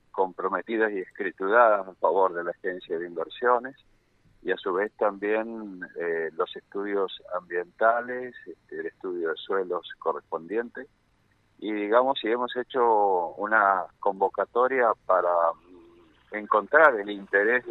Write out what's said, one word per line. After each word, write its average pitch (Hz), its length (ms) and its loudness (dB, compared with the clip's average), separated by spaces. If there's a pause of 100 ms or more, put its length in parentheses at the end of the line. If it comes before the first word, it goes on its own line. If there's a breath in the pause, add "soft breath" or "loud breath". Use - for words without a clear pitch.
(120)
comprometidas 95 800 -2
y 101 60 -4
escrituradas 98 920 2
a 92 60 -14
favor 92 400 2
de 85 100 -6
la 87 80 -6
Agencia 90 480 -8
de 87 80 -8
Inversiones, 120 680 -2 (680)
y 90 60 -2
a 95 60 -2
su 95 160 -4
vez 101 240 -2
también, 107 840 -4 (180)
eh, 82 380 -4
los 90 220 -4
estudios 101 680 -6 (100)
ambientales, 113 1000 -2 (100)
este, 80 360 -14
el 80 60 -8
estudio 87 420 -6
de 80 80 -4
suelos 90 500 -4 (120)
correspondiente, 85 880 -6 (720)
y 107 120 -6
digamos, 113 540 2
y - 20 -4
hemos 120 300 -2
hecho 107 800 2
una 98 500 2 (160)
convocatoria 107 880 2 (140)
para 90 240 2 (1040)
encontrar 107 640 4
el 101 100 -6
interés 104 600 2